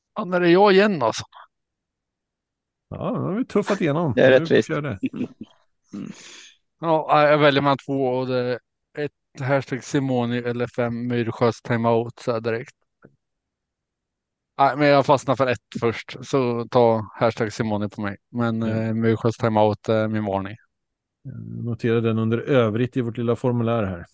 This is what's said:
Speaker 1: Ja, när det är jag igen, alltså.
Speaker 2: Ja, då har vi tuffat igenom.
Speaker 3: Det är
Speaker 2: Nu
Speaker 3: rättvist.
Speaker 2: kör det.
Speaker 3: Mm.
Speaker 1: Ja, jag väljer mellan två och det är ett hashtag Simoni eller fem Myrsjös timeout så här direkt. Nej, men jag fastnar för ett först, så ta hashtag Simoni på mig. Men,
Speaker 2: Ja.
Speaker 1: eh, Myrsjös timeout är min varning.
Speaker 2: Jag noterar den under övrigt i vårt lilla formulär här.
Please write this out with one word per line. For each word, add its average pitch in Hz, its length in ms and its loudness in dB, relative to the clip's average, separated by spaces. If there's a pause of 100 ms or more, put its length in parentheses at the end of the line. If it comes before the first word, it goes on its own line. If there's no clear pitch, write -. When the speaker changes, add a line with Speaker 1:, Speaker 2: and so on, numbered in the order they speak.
(140)
Speaker 1:
Ja, 214 100 -6
när 180 160 0
det 175 80 4
är 170 40 8
jag 196 200 8
igen, 190 300 4
alltså. 110 220 -2 (1600)
Speaker 2:
Ja, - 80 -12 (140)
då 233 100 -6
har 143 140 -6
vi 247 100 -4
tuffat 202 360 -2
igenom. 156 360 -2
Speaker 3:
Det - 60 4
är 131 80 8
Speaker 2:
Nu 131 80 8
Speaker 3:
rättvist. 156 300 2
Speaker 2:
kör 156 140 -4
det. 117 160 -6 (920)
Speaker 3:
Mm. - 200 -14 (680)
Speaker 1:
Ja, 151 500 2
jag 151 80 4
väljer 143 240 4
mellan 139 240 2
två 135 200 -2 (120)
och 131 80 -4
det 127 120 -2
är 123 200 -4 (400)
ett - 420 -10
hashtag 135 440 -2
Simoni 123 540 -2
eller 120 280 -6
fem 117 420 -4
Myrsjös 120 540 0
timeout 117 560 0
så 123 140 -6
här 113 80 -2
direkt. 117 340 -6 (1800)
Nej, 135 180 2
men 147 120 4
jag 139 180 4
fastnar 131 300 2
för 135 100 2
ett 120 120 0 (220)
först, - 420 -4
så 120 480 -2
ta 113 440 4
hashtag 113 380 0
Simoni 104 360 -2
på - 120 -12
mig. 101 160 -6 (140)
Men, 117 320 -4
Speaker 2:
Ja. 113 60 -4 (140)
Speaker 1:
eh, 110 120 -4
Myrsjös 113 420 0
timeout 107 520 0
är 110 200 0
min 107 160 -4
varning. 98 320 -6 (640)
Speaker 2:
Jag 113 420 -12
noterar 117 360 -2
den 113 180 0
under 113 200 0
övrigt 120 580 0
i 131 40 -2
vårt 117 160 -6
lilla 117 200 -2
formulär 117 480 0
här. 92 300 -6